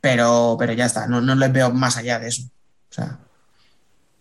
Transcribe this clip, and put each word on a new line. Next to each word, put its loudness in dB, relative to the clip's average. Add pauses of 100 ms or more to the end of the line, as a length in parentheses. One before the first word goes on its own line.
Pero, 2
pero -2
ya 0
está, -2
no, 0
no 2
les 2
veo 2
más 0
allá -4
de -10
eso. -8
O -20
sea. -10 (1040)